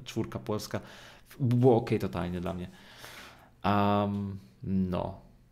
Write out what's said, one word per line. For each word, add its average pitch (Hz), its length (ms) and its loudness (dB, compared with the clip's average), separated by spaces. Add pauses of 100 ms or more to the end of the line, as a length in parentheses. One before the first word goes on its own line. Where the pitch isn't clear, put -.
czwórka - 340 -6
polska. 107 420 -6 (600)
Było 123 360 6
okej 113 220 2
totalnie 87 420 -4
dla 87 140 -4
mnie. 87 160 -10 (920)
Am, 101 760 2 (240)
no. 90 720 -2 (200)